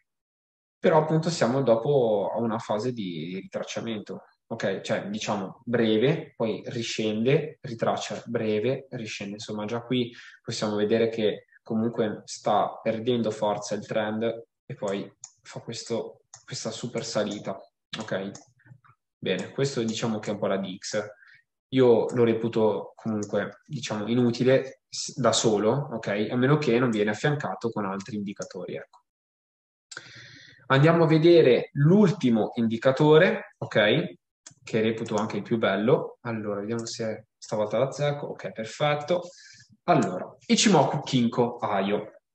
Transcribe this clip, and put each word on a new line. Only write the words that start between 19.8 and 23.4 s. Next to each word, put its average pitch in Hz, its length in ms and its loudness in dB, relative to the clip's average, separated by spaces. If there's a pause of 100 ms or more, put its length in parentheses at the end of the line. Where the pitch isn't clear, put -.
diciamo 110 360 -2
che 107 120 -6
è - 20 -4
un 101 60 -6
po' 104 80 -2
la 98 100 0
D 95 180 -6
X. 104 320 -6 (640)
Io 123 420 6
lo 123 120 2
reputo 110 720 2
comunque, 104 720 -4